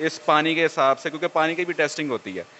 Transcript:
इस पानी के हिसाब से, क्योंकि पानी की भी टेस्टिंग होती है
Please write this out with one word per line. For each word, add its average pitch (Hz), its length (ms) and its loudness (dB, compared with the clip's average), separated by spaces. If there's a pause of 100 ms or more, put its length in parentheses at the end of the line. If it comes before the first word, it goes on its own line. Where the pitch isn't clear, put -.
इस 156 180 -2
पानी 160 360 2
के 165 80 0
हिसाब 165 340 4
से, 165 140 -6
क्योंकि 156 160 -4
पानी 160 280 0
की 180 100 -4
भी 175 80 -4
टेस्टिंग 147 380 -2
होती 104 220 -4
है 90 120 -8 (160)